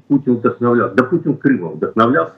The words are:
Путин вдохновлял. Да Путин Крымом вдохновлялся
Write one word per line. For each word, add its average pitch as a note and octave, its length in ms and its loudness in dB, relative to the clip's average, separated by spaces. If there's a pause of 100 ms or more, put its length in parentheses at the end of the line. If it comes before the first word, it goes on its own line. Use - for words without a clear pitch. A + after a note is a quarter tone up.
Путин B2+ 280 2
вдохновлял. A#2+ 580 0
Да A#2+ 100 2
Путин D#3 320 -2
Крымом F2+ 380 -2
вдохновлялся A#2+ 640 0